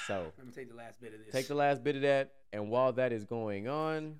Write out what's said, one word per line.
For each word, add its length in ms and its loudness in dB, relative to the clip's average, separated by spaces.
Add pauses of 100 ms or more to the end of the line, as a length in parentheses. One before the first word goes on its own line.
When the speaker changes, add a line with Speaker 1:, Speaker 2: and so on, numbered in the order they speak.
Speaker 1:
So 320 -4
Speaker 2:
Let 80 -18
me 60 -16
take 180 -12
the 60 -18
last 240 -16
bit 140 -14
of 100 -16
this. 80 -18
Speaker 1:
take 160 -2
the 80 -2
last 260 4
bit 140 2
of 60 -2
that, 280 4 (220)
and 180 -4
while 220 4
that 200 2
is 120 -2
going 440 -2
on, 520 -2